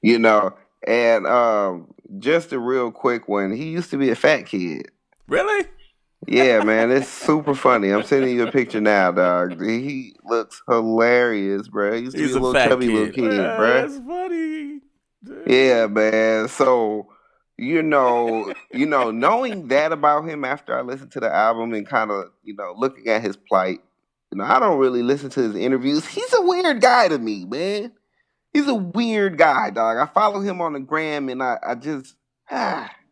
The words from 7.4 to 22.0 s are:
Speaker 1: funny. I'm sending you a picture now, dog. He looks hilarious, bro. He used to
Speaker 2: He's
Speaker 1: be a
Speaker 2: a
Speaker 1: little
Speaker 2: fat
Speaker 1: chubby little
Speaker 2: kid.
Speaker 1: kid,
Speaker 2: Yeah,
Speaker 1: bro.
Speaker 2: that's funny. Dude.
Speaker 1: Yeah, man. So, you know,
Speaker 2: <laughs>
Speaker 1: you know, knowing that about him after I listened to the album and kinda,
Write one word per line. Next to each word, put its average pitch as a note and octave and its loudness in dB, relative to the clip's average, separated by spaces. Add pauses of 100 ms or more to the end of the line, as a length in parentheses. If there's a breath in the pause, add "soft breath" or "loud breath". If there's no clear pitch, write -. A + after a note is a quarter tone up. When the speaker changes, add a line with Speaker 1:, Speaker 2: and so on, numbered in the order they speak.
Speaker 1:
funny. A#2 2
I'm G#2 2
sending C3 2
you A#2+ 2
a A#2 -4
picture A#2+ -2
now, G2+ 4
dog. F2+ 0
He B2+ -6
looks A2+ -4
hilarious, A2+ 2
bro. G2+ -2
He A#2 -4
used C3 -12
to D3+ -2
Speaker 2:
He's C3+ -2
Speaker 1:
be - -4
a C3+ 2
Speaker 2:
a - 0
Speaker 1:
little B2+ 0
Speaker 2:
fat C3 4
Speaker 1:
chubby B2+ 2
little G#2+ 2
Speaker 2:
kid. A2 -8
Speaker 1:
kid, A2+ 0
Speaker 2:
Yeah, F#2 -2
Speaker 1:
bro. A2 4 (140)
Speaker 2:
that's C#4 -12
funny. D#4 -8 (420)
Dude. - -18
Speaker 1:
Yeah, B2+ 4
man. A2 2
So, A2+ 0 (500 soft breath)
you D3+ -2
know, A#2+ 2 (100)
Speaker 2:
<laughs> - -20
Speaker 1:
you B2+ -2
know, C3+ 0
knowing F#3+ -2
that D3+ 2
about D3+ 0
him D3 -8
after C3 -6
I B2+ -4
listened C3 -12
to C3 -8
the A2+ -2
album A2+ 0
and G#2 -8
kinda, G#2+ -2 (180)